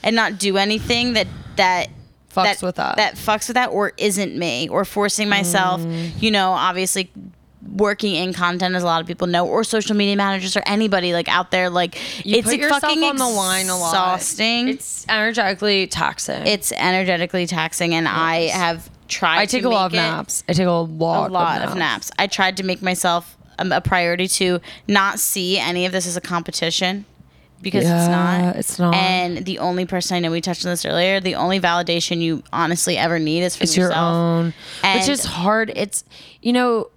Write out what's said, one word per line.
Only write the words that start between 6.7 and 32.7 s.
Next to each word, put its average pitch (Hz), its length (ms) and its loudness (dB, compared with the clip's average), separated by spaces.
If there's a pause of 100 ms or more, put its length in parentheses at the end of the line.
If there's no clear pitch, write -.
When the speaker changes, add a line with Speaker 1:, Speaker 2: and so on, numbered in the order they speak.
Speaker 1:
working 202 380 0
in 180 180 -2
content, 180 420 0
as 180 80 0
a - 20 -2
lot 165 140 2
of 165 80 -6
people 175 180 -2
know, 175 220 2
or 214 160 2
social 214 320 0
media 202 220 2
managers 196 400 0
or 196 80 0
anybody, 202 480 2
like, 170 160 0
out 180 220 2
there, 180 180 2
like, 175 260 0 (300)
Speaker 2:
You 208 140 4
Speaker 1:
it's, 240 60 0
Speaker 2:
put 220 60 0
Speaker 1:
like, 285 100 0
Speaker 2:
yourself 294 200 2
Speaker 1:
fucking 311 220 0
Speaker 2:
on 285 120 0
the 262 120 0
line 190 420 0
a 185 80 0
lot. 170 140 0
Speaker 1:
exhausting. 190 760 0
Speaker 2:
It's - 400 -6
energetically 208 800 0
taxing. - 580 -4
Speaker 1:
It's 208 280 0
energetically 180 720 0
taxing, 170 460 -2
and 165 120 0
I 160 360 0
Speaker 2:
Yes. 160 140 0
Speaker 1:
have 170 340 -2 (180)
tried 165 300 0
Speaker 2:
I 202 80 4
take 240 160 -2
Speaker 1:
to 247 80 0
Speaker 2:
a - 20 2
lot 190 220 2
Speaker 1:
make 170 80 0
Speaker 2:
of 165 40 0
Speaker 1:
it - 40 -2
Speaker 2:
naps. - 400 -6
I 170 40 0
take 180 140 2
a 180 40 4
lot 165 580 0
Speaker 1:
a 190 40 -6
lot 170 280 0
Speaker 2:
of - 100 -2
Speaker 1:
of 185 60 -4
Speaker 2:
naps. 135 320 -2
Speaker 1:
naps. - 100 -12
I 202 80 2
tried 190 300 0
to 196 60 -6
make 185 180 -2
myself, 180 560 -2 (200)
um, 180 140 -2
a 147 80 2
priority 175 480 2
to 180 320 2 (300)
not 202 300 2
see 185 380 0
any 175 280 0
of 185 80 -2
this 185 120 -2
as 175 120 -6
a 175 40 -4
competition. 180 840 -2 (560)
Because 190 240 0
it's 170 40 4
Speaker 2:
Yeah, 175 580 4
Speaker 1:
not. 180 100 0
Speaker 2:
it's - 200 -6
not. 175 160 2
Speaker 1:
And 180 520 0
the 190 140 -6
only 180 260 -2
person, 180 320 -2
I - 20 2
know 170 120 0
we 170 100 0
touched 180 240 -4
on 180 80 -2
this 170 120 -4
earlier, 185 360 2
the 180 140 -2
only 185 260 0
validation 170 580 0
you 165 320 0
honestly 170 460 0